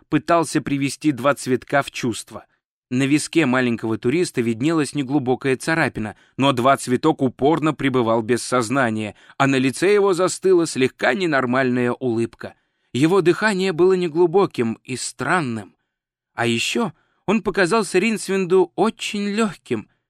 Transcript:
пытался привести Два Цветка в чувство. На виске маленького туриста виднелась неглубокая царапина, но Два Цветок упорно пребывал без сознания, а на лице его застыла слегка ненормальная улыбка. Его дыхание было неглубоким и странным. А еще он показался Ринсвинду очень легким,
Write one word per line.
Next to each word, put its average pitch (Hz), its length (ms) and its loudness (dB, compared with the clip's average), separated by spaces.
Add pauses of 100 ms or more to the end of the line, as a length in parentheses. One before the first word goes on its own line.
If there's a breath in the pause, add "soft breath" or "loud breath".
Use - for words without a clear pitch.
пытался 160 520 0
привести 139 520 -2
Два 131 200 0
Цветка 131 480 -2
в - 100 -6
чувство. - 540 -8 (440)
На 127 140 0
виске 147 420 0
маленького 120 520 0
туриста 139 440 -2
виднелась 127 520 -2
неглубокая 131 600 -2
царапина, 120 640 -4 (180 soft breath)
но 135 160 2
Два 131 240 4
Цветок 127 460 0
упорно 147 520 0
пребывал 120 480 0
без 113 220 -2
сознания, 113 720 -2 (220 soft breath)
а 139 100 2
на 135 80 2
лице 131 380 2
его 202 200 4
застыла 175 540 2
слегка - 460 0
ненормальная 127 800 0
улыбка. 113 600 -6 (360)
Его 160 300 2
дыхание 190 500 2
было 180 220 4
неглубоким 170 880 0
и 127 140 -8
странным. 123 800 -4 (560)
А 117 120 -4
еще 151 460 -2 (340)
он 202 180 0
показался 190 540 0
Ринсвинду 190 800 0
очень 107 540 -4
легким, 107 600 -4 (200)